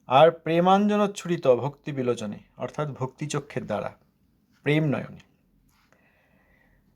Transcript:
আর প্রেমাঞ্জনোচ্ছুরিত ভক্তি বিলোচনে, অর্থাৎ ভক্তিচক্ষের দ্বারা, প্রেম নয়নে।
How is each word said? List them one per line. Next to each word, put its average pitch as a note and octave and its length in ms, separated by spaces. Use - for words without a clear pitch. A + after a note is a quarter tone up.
আর D3 240
প্রেমাঞ্জনোচ্ছুরিত F#3 1160
ভক্তি C#3 440
বিলোচনে, A2 460
অর্থাৎ D3 320
ভক্তিচক্ষের C#3+ 800
দ্বারা, - 300
প্রেম D3+ 220
নয়নে। A#2 340